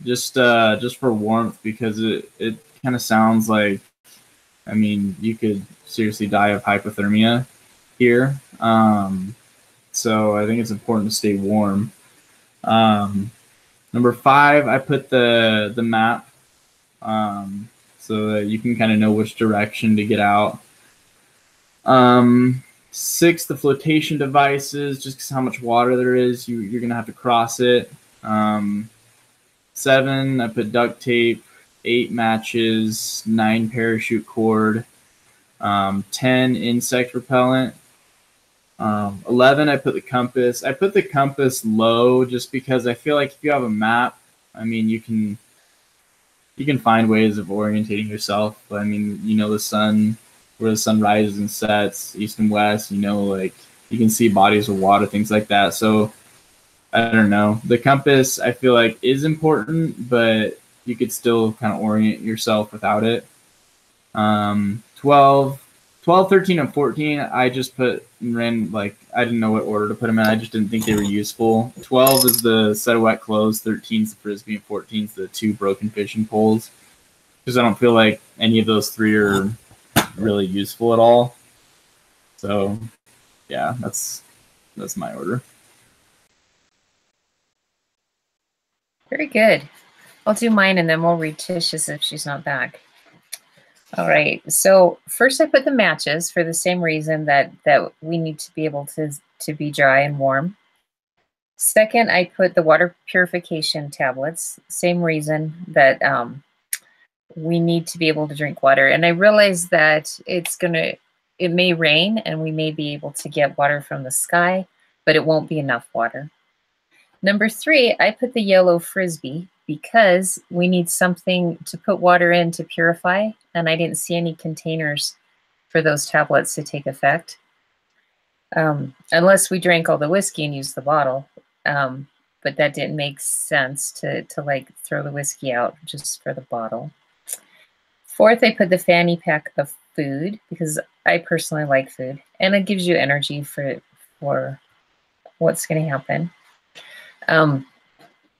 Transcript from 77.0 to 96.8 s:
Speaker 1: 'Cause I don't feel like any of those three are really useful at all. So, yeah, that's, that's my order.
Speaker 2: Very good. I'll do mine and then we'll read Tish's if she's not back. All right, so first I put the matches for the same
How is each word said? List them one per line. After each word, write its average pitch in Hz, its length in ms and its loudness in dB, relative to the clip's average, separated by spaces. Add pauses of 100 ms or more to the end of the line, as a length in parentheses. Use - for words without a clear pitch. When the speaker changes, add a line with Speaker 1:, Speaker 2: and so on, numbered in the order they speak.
Speaker 1:
'Cause 123 140 0
I 123 40 4
don't 110 160 2
feel 120 140 4
like 113 300 4 (160)
any 113 200 2
of 104 80 2
those 107 220 0
three 107 280 0
are 101 360 2 (640)
really 101 300 -2
useful 101 480 -2
at 113 40 4
all. 120 380 6 (1040)
So, 101 400 -2 (680)
yeah, 78 320 -4
that's, - 420 -8 (540)
that's - 200 -12
my 60 180 -10
order. 110 280 -6 (3750)
Speaker 2:
Very 294 160 -4
good. 214 420 2 (580)
I'll 214 80 2
do 226 160 -2
mine 190 280 4
and 165 100 0
then 160 140 0
we'll 170 140 2
read 156 220 -6
Tish's 165 500 -6
if 147 140 -10
she's - 240 -8
not 143 160 -8
back. 131 380 -6 (1160)
All 170 120 -2
right, 151 340 0 (100)
so 190 540 4
first 262 340 0
I 311 60 2
put 294 180 0
the 294 60 -2
matches 170 580 -2
for 175 140 -2
the 165 100 -4
same 180 300 -2